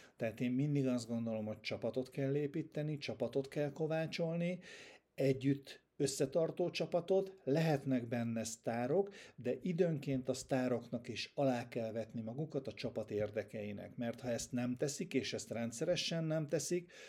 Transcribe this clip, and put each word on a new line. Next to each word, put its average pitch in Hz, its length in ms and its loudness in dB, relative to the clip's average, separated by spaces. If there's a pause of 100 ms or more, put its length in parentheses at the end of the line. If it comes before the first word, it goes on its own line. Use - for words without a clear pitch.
(160)
Tehát 113 240 -2
én 123 100 2
mindig 139 360 4
azt 123 220 0
gondolom, 113 380 -2
hogy 107 140 -6
csapatot 117 500 -2
kell 139 240 0
építeni, 147 640 -2
csapatot 135 500 -2
kell 147 240 0
kovácsolni, 160 840 0 (560)
együtt 135 680 2 (180)
összetartó 156 680 2
csapatot, 175 640 2 (100)
lehetnek 135 640 4
benne 117 360 0
sztárok, 127 680 0 (220)
de 123 260 -2
időnként 156 640 2
a 127 60 2
sztároknak 123 720 0
is 107 260 -6
alá 123 340 2
kell 113 240 -2
vetni 113 280 -4
magukat 135 460 -4
a 113 60 -6
csapat 113 380 -4
érdekeinek, 104 880 -4
mert 117 240 -2
ha 127 100 -4
ezt 113 220 -2
nem 123 240 0
teszik, 147 380 -2
és 127 180 2
ezt - 180 -4
rendszeresen 156 720 0
nem 156 240 0
teszik, 170 440 0 (160)